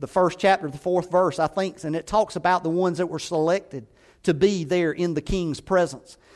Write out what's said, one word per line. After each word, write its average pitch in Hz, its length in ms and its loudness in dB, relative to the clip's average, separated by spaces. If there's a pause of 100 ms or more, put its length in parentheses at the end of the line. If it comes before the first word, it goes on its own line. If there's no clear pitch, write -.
the 143 60 -6
first 180 320 2
chapter, 190 320 2
the 143 80 -12
fourth 180 320 -2
verse, 180 280 2
I 160 100 0
think, 190 360 -6
and 156 100 -4
it 165 120 -6
talks 208 300 0
about 175 260 0
the 165 80 -2
ones 175 260 0
that 175 120 -2
were 160 100 -8
selected 160 680 -2 (360)
to - 100 2
be 185 320 2
there 165 280 2
in 175 200 -2
the 151 80 -4
king's 170 400 -4
presence. 175 560 -2 (200)